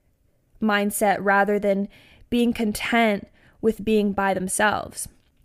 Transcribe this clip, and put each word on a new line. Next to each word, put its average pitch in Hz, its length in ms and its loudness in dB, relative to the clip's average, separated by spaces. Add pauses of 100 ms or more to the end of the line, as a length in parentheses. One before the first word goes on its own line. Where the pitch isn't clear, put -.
(600)
mindset 202 600 0
rather 202 380 2
than 196 280 0 (420)
being 240 220 2
content 220 800 -2 (320)
with 220 240 -2
being 208 260 2
by 196 220 0
themselves. 185 760 -2 (360)